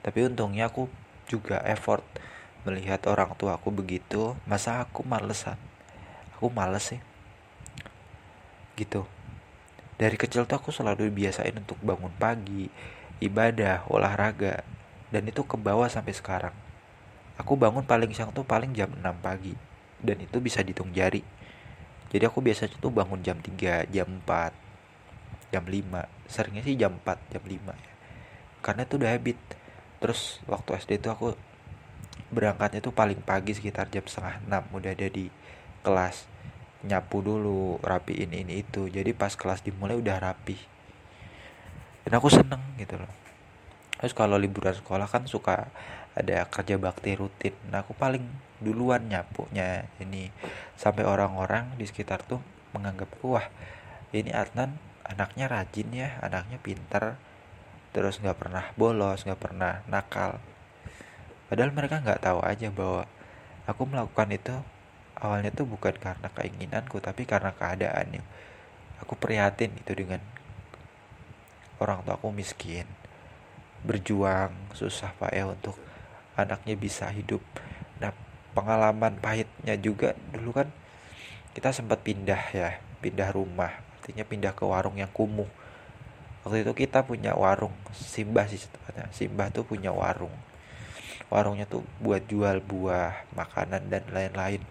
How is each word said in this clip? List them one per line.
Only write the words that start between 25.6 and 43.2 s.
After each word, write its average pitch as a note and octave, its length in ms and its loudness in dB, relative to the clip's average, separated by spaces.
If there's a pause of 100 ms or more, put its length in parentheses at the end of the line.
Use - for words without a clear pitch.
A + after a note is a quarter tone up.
lima. F#2 480 -4 (160)
Seringnya G#2+ 400 -2
sih C#3 80 2
jam F#2+ 240 4
empat, F#2 160 0 (160)
jam - 160 -6
lima F#2+ 240 -8
ya. - 220 -14 (680)
Karena G#2+ 240 0
itu C#3 160 0
udah A#2+ 160 6
habit. A#2+ 240 0 (640)
Terus - 480 -2
waktu G2+ 240 -2
S F#2+ 80 -6
D G#2 160 2
tuh A2+ 160 -2
aku A2+ 120 -2 (1080)
berangkatnya G#2 480 4
tuh B2 80 -2
paling G2+ 320 4
pagi G2 320 2
sekitar G2+ 320 -4
jam G2 160 -4
setengah F#2+ 400 -8
enam, G2 200 0 (120)
udah F#2+ 160 -4
ada G2 160 -2
di F#2 240 -4 (560)
kelas. F#2 480 4 (500)
Nyapu G2 400 2
dulu, G2+ 560 2
rapiin F2+ 480 0
ini F2+ 320 -4
itu. G2+ 240 -4
Jadi G2 320 0
pas G2 160 2
kelas F#2+ 320 -2
dimulai G2 320 -2
udah G2+ 240 0
rapi. F#2+ 320 -4 (1500)
Dan A2 80 4
aku A#2+ 160 8
seneng C3+ 320 10 (160)
gitu F#2+ 240 -8
loh. F#2+ 80 -10 (880)